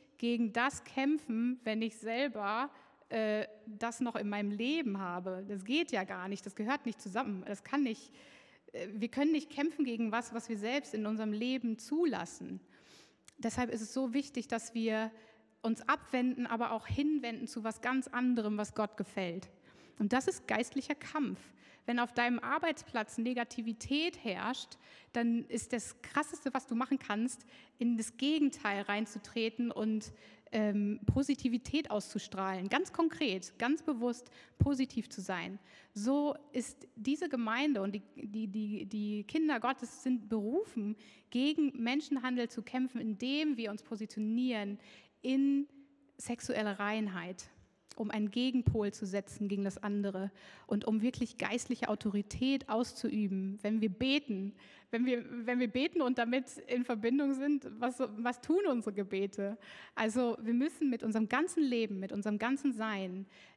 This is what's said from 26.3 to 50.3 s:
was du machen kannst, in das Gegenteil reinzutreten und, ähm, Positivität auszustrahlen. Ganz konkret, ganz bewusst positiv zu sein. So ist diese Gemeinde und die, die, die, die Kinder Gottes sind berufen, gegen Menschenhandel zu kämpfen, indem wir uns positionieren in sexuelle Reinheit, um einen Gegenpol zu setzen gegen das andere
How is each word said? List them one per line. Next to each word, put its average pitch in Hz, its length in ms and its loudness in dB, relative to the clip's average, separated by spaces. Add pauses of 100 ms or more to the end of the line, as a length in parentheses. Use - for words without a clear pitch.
was 262 100 -2
du - 80 -4
machen 254 240 2
kannst, 220 480 -2 (320)
in 240 200 2
das - 200 -4
Gegenteil 269 640 2
reinzutreten 220 880 -2
und, 214 400 0 (400)
ähm, 208 540 2
Positivität 269 840 2
auszustrahlen. 190 760 -2
Ganz 294 240 2
konkret, 277 680 0
ganz 277 240 2
bewusst 240 480 0 (260)
positiv 262 500 2
zu - 140 -10
sein. 185 380 -6 (340)
So 277 420 2 (160)
ist - 440 -6
diese 294 340 0
Gemeinde 240 540 2
und 196 100 0
die, 202 80 -6 (140)
die, 220 320 -6
die, 208 400 -4
die 208 380 -2
Kinder 302 340 2
Gottes 247 420 -2
sind 233 280 0
berufen, 220 640 0 (340)
gegen 285 420 4 (100)
Menschenhandel 247 680 0
zu 214 140 -6
kämpfen, 254 360 -2
indem 254 560 0
wir 220 140 -2
uns 208 140 -8
positionieren 214 960 -2 (420)
in 277 460 4 (500)
sexuelle 214 640 -2
Reinheit, 196 720 -4 (500)
um 214 100 -2
einen 208 200 0
Gegenpol 240 600 2
zu - 140 -6
setzen 196 420 -4
gegen 196 160 0
das 196 140 -2
andere 202 540 -2 (360)